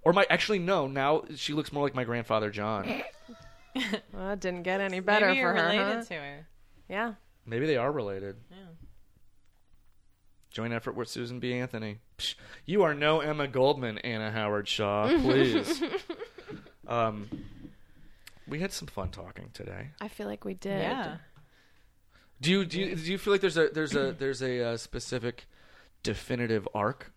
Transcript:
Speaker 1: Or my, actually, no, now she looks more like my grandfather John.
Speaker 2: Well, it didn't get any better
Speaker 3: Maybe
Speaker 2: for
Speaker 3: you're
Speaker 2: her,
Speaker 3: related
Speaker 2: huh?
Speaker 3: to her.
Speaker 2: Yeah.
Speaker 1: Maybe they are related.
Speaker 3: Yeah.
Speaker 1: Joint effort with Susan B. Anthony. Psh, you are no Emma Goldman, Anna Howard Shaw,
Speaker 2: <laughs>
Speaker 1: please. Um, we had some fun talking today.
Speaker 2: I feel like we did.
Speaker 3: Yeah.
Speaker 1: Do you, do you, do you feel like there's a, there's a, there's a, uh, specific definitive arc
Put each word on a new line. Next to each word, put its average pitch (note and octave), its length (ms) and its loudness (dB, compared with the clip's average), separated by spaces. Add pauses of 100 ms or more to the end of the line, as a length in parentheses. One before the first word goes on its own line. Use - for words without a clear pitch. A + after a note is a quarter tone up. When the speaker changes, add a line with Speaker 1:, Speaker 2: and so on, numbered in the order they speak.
Speaker 1:
Or E3 100 6
my, F#3+ 180 8
actually, G3 300 4
no, E3+ 280 2
now C#3 360 2 (120)
she D3 180 -4
looks D3 180 -2
more C#3+ 120 0
like C3 120 0
my B2+ 80 0
grandfather A2 480 0
John. G#2 520 -2 (1080)
Speaker 2:
Well, F#3+ 180 -6
it G3+ 80 -4
didn't F3+ 240 -4
get F#3 180 0
any F#3+ 180 -2
better G#3 280 6
Speaker 3:
Maybe F3+ 100 6
Speaker 2:
for - 40 4
Speaker 3:
you're F3 120 4
Speaker 2:
her, F3 100 4
Speaker 3:
related G3 340 4
Speaker 2:
huh? A#3 60 -6
Speaker 3:
to G#3 120 -8
her. C#3+ 320 -10 (420)
Speaker 2:
Yeah. G#3+ 240 -2 (320)
Speaker 1:
Maybe A#2 200 -2
they D3+ 120 4
are B2+ 140 2
related. G2+ 440 -4 (160)
Speaker 3:
Yeah. F3+ 60 -20 (1900)
Speaker 1:
Joint A#2 200 -4
effort A#2 240 -4
with A#2+ 140 -4
Susan A#2+ 320 -8
B. B2 120 -2
Anthony. A2 440 -6 (200)
Psh, - 180 -4 (300)
you G3 180 4
are D#3 100 4
no D3+ 260 4
Emma D3+ 260 0
Goldman, B2+ 520 4
Anna A2 340 -2
Howard G#2 380 0
Shaw, G#2 380 2
Speaker 2:
<laughs> D4+ 140 4
Speaker 1:
please. C3+ 600 4 (1040)
Um, A2 400 0 (1200)
we D3 140 -4
had F#3+ 100 -2
some - 160 -8
fun F#2+ 220 -6
talking F#2 440 -14
today. F#2+ 360 -10 (100)
Speaker 2:
I G#3 80 -8
feel G#3 200 -10
like G#3 180 -10
we G3 80 -6
did. G3 260 -4
Speaker 3:
Yeah. F#3+ 380 -4 (1200)
Speaker 1:
Do D3 120 2
you, G3 140 4
do E3+ 140 -4
you, F#3+ 160 -2
do D#3+ 160 -4
you G3 60 -2
feel G3+ 160 2
like F#3+ 80 4
there's E3+ 160 2
a, D#3+ 160 6
there's D3+ 240 -2
a, C3+ 200 0
there's C3+ 240 -4
a, B2 220 0
uh, A#2 140 -2
specific A#2+ 680 -6 (560)
definitive A2 720 0
arc G#2+ 440 0